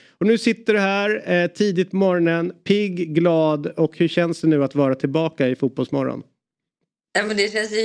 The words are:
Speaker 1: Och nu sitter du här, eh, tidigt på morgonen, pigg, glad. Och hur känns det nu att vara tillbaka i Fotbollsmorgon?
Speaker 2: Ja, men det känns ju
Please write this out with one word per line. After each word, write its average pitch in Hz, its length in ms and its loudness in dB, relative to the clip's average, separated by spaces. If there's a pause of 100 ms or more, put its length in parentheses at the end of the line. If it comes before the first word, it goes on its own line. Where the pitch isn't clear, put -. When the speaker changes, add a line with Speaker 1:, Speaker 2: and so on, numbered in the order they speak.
(180)
Speaker 1:
Och 180 80 -2
nu 226 120 4
sitter 220 360 0
du 208 60 2
här, 202 520 -2
eh, 175 160 2
tidigt 185 440 -2
på - 40 -4
morgonen, 175 580 2 (100)
pigg, 185 520 -2
glad. 160 520 2
Och - 300 -2
hur 170 100 2
känns 170 340 -2
det 165 60 0
nu 151 160 4
att 135 120 -4
vara 135 200 2
tillbaka 147 520 -2
i 127 80 -2
Fotbollsmorgon? 131 680 -4 (920)
Speaker 2:
Ja, 202 140 0
men 220 100 -4
det 202 160 0
känns 214 180 -4
ju 220 140 -2